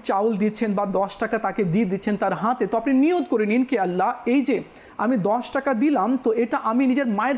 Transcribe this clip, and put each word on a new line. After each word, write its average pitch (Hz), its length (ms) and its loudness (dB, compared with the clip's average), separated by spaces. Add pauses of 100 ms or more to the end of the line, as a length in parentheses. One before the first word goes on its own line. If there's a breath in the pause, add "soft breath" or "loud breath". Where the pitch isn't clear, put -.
চাউল 214 340 0
দিচ্ছেন 214 360 0
বা 208 120 0
দশ 196 300 -2
টাকা 220 220 -4
তাকে 202 260 -2
দিয়ে 190 220 2
দিচ্ছেন 196 320 -2
তার 202 160 0
হাতে, 208 340 -2
তো 226 100 -2
আপনি 269 160 0
নিয়ত 311 360 4
করে 214 160 2
নিন 233 180 2
কি, 247 160 -2
"আল্লাহ, 180 340 0 (120)
এই 254 160 2
যে 247 220 0 (340 loud breath)
আমি 240 200 0
দশ 208 320 -2
টাকা 277 240 -2
দিলাম, 254 440 2
তো 254 140 0
এটা 233 260 0
আমি 247 300 2
নিজের 254 200 2
মায়ের 226 300 0